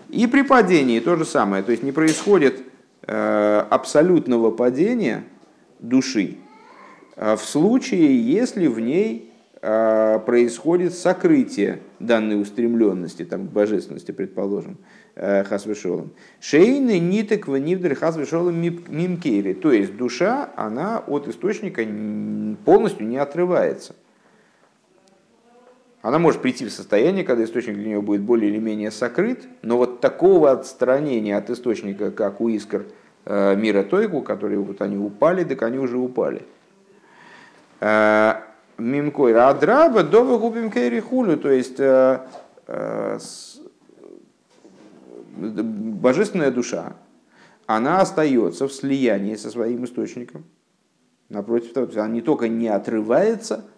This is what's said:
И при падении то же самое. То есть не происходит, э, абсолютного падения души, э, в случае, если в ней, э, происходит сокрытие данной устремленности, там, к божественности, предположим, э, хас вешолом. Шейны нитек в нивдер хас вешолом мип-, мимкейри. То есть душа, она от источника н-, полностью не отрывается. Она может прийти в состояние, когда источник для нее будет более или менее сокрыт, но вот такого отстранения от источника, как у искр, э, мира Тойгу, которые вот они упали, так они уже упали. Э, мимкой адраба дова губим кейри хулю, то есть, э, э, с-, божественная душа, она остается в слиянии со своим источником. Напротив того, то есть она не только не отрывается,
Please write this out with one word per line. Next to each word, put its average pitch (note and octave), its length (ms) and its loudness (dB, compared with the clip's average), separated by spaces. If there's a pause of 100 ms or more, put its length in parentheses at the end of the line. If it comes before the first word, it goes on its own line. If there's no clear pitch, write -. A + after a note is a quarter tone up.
И A#3 180 0
при C4+ 160 2
падении F3 560 4
то F3 160 2
же D#3+ 100 0
самое. G2 380 0
То A#2+ 80 -2
есть A2+ 100 0
не C#3 100 -4
происходит, D#3 720 2 (400)
э, G#2+ 680 0
абсолютного C3 840 2
падения B2 720 0 (560)
души, A#2 580 0 (760)
э, G#2+ 200 0
в - 80 -4
случае, C#3 800 2
если F3 460 0
в A2+ 120 -2
ней, G3+ 520 -2 (320)
э, A2 560 2
происходит A#2+ 760 2
сокрытие D3+ 880 2 (200)
данной G#2+ 400 2
устремленности, G2+ 840 0
там, F#2+ 220 -8
к - 40 -16
божественности, G2+ 600 -2
предположим, G2 680 -6 (380)
э, G2 280 0
хас G2+ 220 -6
вешолом. F2+ 460 -6 (280)
Шейны A#3 600 4
нитек G#3 480 0
в C3+ 100 -2
нивдер E3 380 -2
хас E3 220 -2
вешолом E3 440 -2
мип-, E3+ 260 -4
мимкейри. D3 680 -2
То D3+ 180 0
есть G2 260 2
душа, F3+ 580 -2
она C3 440 -4
от C#3+ 280 -4
источника F#3 540 -4
н-, G#2+ 760 -6 (100)
полностью F#3 420 4
не A#2+ 100 -4
отрывается. C#3+ 760 -2 (2000)
Она C3 160 2
может D#3 220 4
прийти B2+ 240 -4
в G2+ 60 -8
состояние, D3 540 0
когда A#2+ 180 0
источник A#2 320 -4
для G#2 120 -8
нее G#2 160 -2
будет G2+ 180 0
более G#2+ 300 2
или G#2+ 80 -2
менее G#2+ 320 -4
сокрыт, F#3 560 -4 (160)
но A#2 140 0
вот B2 220 0
такого D3+ 520 4
отстранения B2+ 840 -2
от G#2 140 -4
источника, G2+ 600 -4
как G#2+ 280 -4
у A#2 80 0
искр, G#2 380 -4 (400)
э, G2 300 2
мира G#2 260 2
Тойгу, F#3 400 -2
которые G2+ 380 -4
вот G2+ 220 -6
они G2+ 160 -4
упали, D3+ 460 0
так C3+ 200 -6
они B2 160 -2
уже B2+ 180 -4
упали. A#2 460 -4 (1400)
Э, G#2+ 560 4 (420)
мимкой C#3 560 0
адраба E3 720 4
дова A#3 340 4
губим A3+ 340 -4
кейри A#3+ 280 -2
хулю, A3 380 0
то C#3+ 120 -2
есть, C3 300 0
э, C3 400 4 (480)
э, A2 520 -6
с-, - 400 -18 (1800)
божественная A2+ 1160 -2
душа, A#2 420 -6 (720)
она C3 360 0
остается C#3 680 0
в C#3 40 -14
слиянии A2 640 -2
со G#2+ 140 -12
своим A#2+ 360 -4
источником. A#2+ 600 -10 (840)
Напротив A#2 440 -4
того, B2+ 140 -2
то - 40 -16
есть A2 80 -6
она A2 140 -4
не A#2 80 -4
только A#2+ 260 -2
не A2+ 220 -4
отрывается, A#2+ 960 -2 (120)